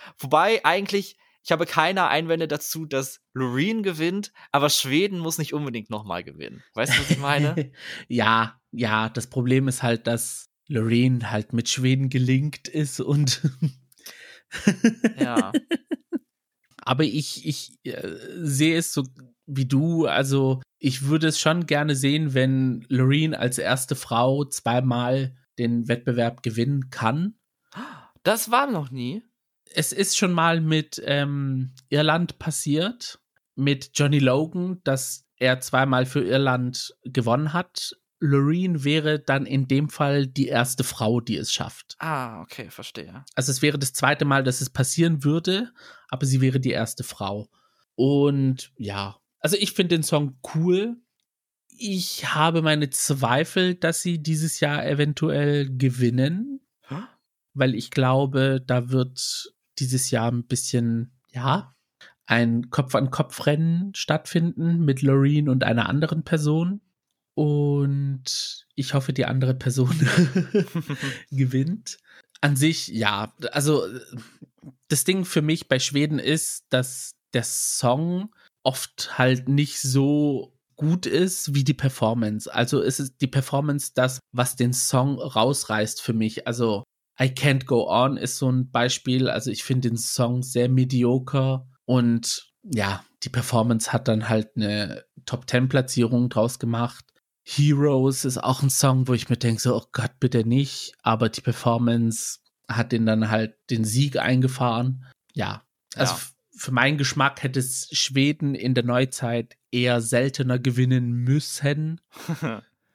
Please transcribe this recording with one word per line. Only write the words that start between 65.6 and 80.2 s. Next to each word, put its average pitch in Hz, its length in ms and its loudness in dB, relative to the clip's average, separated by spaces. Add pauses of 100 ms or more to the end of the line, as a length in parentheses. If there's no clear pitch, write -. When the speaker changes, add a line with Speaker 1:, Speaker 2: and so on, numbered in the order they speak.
Speaker 2:
einer 113 240 2
anderen 156 380 0
Person. 165 560 0 (520)
Und 143 1300 -2 (100)
ich 131 180 -6
hoffe, 135 200 0
die - 120 0
andere 131 280 0
Person 131 440 0
<laughs> 151 1300 0
gewinnt. 135 640 -2 (440)
An 143 160 2
sich, 156 320 2
ja, 104 440 -2 (200)
also 143 320 2 (1040)
das 147 160 2
Ding 190 180 0
für 175 180 0
mich 156 280 0
bei 131 100 2
Schweden 143 400 0
ist, - 500 -2
dass - 420 -2 (220)
der 120 100 0
Song 170 920 -2 (280)
oft - 540 -6
halt 127 300 2
nicht 143 320 2
so 139 800 2 (180)